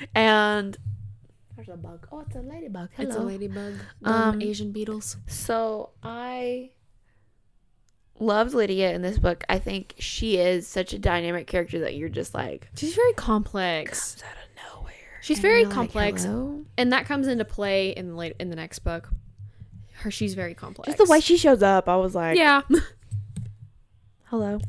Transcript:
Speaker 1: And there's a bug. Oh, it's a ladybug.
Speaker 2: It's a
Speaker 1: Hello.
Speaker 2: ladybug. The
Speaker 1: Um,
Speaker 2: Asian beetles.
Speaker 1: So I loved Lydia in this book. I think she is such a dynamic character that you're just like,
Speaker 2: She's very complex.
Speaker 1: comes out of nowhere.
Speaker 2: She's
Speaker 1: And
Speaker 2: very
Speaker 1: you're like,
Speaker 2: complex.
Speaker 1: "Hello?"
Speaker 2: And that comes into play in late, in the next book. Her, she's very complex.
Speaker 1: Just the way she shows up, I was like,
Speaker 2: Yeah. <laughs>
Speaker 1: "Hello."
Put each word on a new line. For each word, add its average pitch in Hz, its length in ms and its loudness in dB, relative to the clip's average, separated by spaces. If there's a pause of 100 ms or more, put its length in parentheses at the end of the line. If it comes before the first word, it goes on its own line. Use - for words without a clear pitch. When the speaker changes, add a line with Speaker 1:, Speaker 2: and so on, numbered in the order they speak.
(140)
Speaker 1:
And 208 640 4 (800)
there's 220 140 -16
a 175 80 -16
bug. 170 340 -16
Oh, 302 80 -14
it's 294 160 -14
a 247 60 -10
ladybug. 254 560 -12
Speaker 2:
It's 262 180 -4
a 214 40 -4
Speaker 1:
Hello. 208 120 -4
Speaker 2:
ladybug. 202 420 -10 (280)
The - 80 -2
Speaker 1:
Um, 220 320 2
Speaker 2:
Asian 208 300 -4
beetles. 214 540 -10
Speaker 1:
So 226 680 -4 (120)
I 247 680 -8 (1500)
loved 220 340 2
Lydia 190 400 2
in 175 80 -4
this 185 180 -4
book. 175 300 2
I 190 100 2
think 190 380 -8
she 220 400 -2
is 180 300 2
such 185 260 -4
a 202 60 -8
dynamic 175 480 -2
character 175 320 -2
that 135 160 -4
you're 156 140 -8
just - 240 -6
like, - 420 -8
Speaker 2:
She's 320 200 -6
very 480 180 4
complex. 190 1000 -2
Speaker 1:
comes - 80 -18
out - 200 -16
of - 340 -18
nowhere. - 160 -14 (280)
Speaker 2:
She's 302 160 0
Speaker 1:
And 208 60 -4
Speaker 2:
very 453 180 8
Speaker 1:
you're 427 80 6
like, 202 60 -6
Speaker 2:
complex. 208 500 0
Speaker 1:
"Hello?" 262 400 -4 (120)
Speaker 2:
And 247 160 4
that 262 120 2
comes 277 220 -2
into 233 180 0
play 196 440 0
in 180 260 -8
late, 165 240 -8
in 180 100 -6
the 165 80 -8
next 160 220 -10
book. 170 300 -6 (920)
Her, 214 120 -6
she's 202 220 -4
very 180 200 -8
complex. - 340 -16
Speaker 1:
Just 302 100 -4
the 381 140 10
way 311 100 10
she 339 160 6
shows 262 260 8
up, 190 240 6
I 180 80 4
was 185 200 2
like, 170 220 2
Speaker 2:
Yeah. 285 300 8
<laughs> - 1600 -4
Speaker 1:
"Hello." 208 440 -4